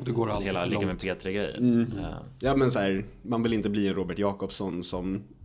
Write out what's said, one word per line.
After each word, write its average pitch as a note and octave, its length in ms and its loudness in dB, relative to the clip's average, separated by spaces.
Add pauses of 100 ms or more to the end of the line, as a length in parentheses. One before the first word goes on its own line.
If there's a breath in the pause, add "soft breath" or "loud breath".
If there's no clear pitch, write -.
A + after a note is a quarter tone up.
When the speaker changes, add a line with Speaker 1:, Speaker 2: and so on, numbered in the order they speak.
Speaker 1:
Du A#2 80 -2
går A2+ 180 2
alltid G2+ 160 -2
Speaker 2:
hela F#2+ 140 0
Speaker 1:
för F2+ 80 0
Speaker 2:
Ligga G#2 100 0
med G2+ 80 0
Speaker 1:
långt. F2+ 140 -4
Speaker 2:
Petra-grejen. F#2+ 600 -2 (100)
Speaker 3:
Mm. A#2 180 2 (100)
Speaker 2:
Ja. E2 240 -8 (140)
Speaker 3:
Ja, C#3 160 2
men C3 160 6
så A#2+ 80 2
här, G2 260 2 (160)
man A2+ 220 0
vill A#2 100 2
inte G#2 160 2
bli G2+ 180 2
en F#2+ 60 2
Robert F2+ 260 -2
Jakobsson G2 640 -2
som F#2+ 400 -4 (220)